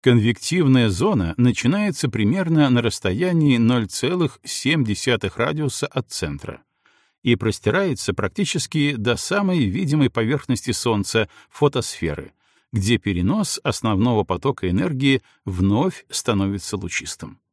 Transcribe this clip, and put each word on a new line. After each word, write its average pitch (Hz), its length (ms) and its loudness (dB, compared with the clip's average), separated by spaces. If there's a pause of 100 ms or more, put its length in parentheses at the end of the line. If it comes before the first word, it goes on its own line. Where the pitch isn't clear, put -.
Конвективная 123 840 4
зона 92 480 0
начинается 143 720 2
примерно 160 640 2
на 120 100 4
расстоянии 139 760 2
ноль 117 280 2
целых 160 580 -4
семь 147 400 -2
десятых 107 540 -2
радиуса 147 480 -2
от - 240 -6
центра - 540 -10 (580)
и 120 140 4
простирается - 800 -2
практически 147 800 -2
до 113 200 0
самой 185 500 0
видимой 139 440 2
поверхности 120 600 -2
Солнца — 107 580 0 (220)
фотосферы, 82 840 -2 (400)
где 107 240 2
перенос 101 640 -2
основного 110 600 0
потока 95 440 -2
энергии 139 540 0 (240)
вновь 101 640 0
становится 98 680 -4
лучистым. - 640 -10 (140)